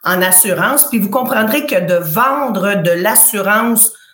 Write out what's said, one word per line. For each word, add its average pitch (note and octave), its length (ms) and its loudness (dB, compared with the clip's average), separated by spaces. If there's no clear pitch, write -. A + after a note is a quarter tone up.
en F3+ 200 0
assurance. F#3+ 680 0
Puis A#3 100 -2
vous G3 120 0
comprendrez B3+ 560 0
que G#3+ 120 0
de F3+ 160 0
vendre G3+ 880 0
de E3+ 80 2
l'assurance G#3+ 1000 0